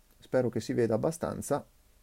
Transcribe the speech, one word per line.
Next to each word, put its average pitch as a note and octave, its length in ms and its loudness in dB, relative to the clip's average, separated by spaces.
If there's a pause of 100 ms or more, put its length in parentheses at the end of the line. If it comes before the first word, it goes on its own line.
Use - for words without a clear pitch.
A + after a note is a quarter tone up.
(200)
spero B2 300 0
che A2 120 -2
si C3 120 -4
veda A#2 220 4
abbastanza. B2+ 680 -2 (380)